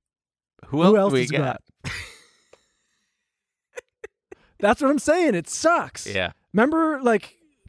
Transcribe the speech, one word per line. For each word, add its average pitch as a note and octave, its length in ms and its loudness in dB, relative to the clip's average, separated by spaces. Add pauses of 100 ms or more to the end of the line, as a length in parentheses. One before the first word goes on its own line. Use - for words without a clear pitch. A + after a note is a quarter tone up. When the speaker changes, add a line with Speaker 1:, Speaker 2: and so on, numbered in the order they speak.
(680)
Speaker 1:
Who C#3 160 -6
Speaker 2:
Who - 0 -
Speaker 1:
else G#3 160 6
Speaker 2:
else G3 140 2
Speaker 1:
we C3 80 2
Speaker 2:
has B2+ 100 -4
Speaker 1:
got? C#3 300 -4 (220)
Speaker 2:
got? - 100 -10
<laughs> - 0 - (2750)
That's G#3 220 2
what C4+ 100 2
I'm D4 80 0
saying. D#4 340 2
It E3+ 160 -4
sucks. - 560 -2
Speaker 1:
Yeah. F#2+ 280 -4 (200)
Speaker 2:
Remember, D#4 480 0
like, A#3 360 -2 (320)